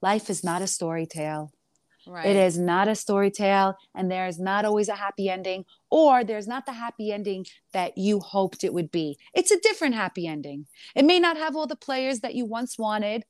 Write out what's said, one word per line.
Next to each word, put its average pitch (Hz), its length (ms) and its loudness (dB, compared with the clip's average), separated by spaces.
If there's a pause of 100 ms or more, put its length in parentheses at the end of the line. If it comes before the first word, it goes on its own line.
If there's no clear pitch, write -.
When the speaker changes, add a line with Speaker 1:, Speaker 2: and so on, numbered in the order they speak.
Speaker 1:
life 208 300 2
is 180 120 -2
not 175 200 -2
a 196 40 -4
story 165 380 -2
tale. 151 480 -6 (520)
Speaker 2:
Right. 175 260 -8
Speaker 1:
It 202 60 4
is 185 220 4
not 180 300 2
a 214 80 0
story 196 340 2
tale, 196 460 2 (180)
and 190 160 -2
there 185 160 -2
is 175 140 -6
not 196 240 0
always 214 240 2
a 208 80 -4
happy 196 340 -4
ending, 185 340 -6 (240)
or 277 360 6
there's 214 240 -6
not 254 180 -8
the 269 60 -10
happy 226 400 -8
ending 196 340 -6 (240)
that 185 260 -4
you 202 220 2
hoped 190 460 -2
it 185 100 0
would 165 160 -2
be. 156 280 -4 (160)
It's - 180 4
a 370 80 4
different 339 340 2
happy 190 320 -4
ending. 147 400 -8 (300)
It 277 80 6
may 349 160 6
not 339 160 4
have 311 180 -4
all 311 140 -2
the 311 80 -6
players 262 440 -2
that 247 140 -8
you 247 100 -2
once 233 320 -6
wanted 214 540 -2